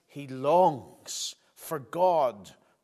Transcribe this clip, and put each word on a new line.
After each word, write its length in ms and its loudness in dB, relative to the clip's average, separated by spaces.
he 180 -14
longs 1080 -2
for 240 -12
God 760 0